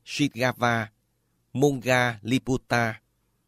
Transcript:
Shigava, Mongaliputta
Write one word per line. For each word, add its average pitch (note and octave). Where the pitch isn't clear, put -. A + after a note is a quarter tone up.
Shigava, A#2+
Mongaliputta B2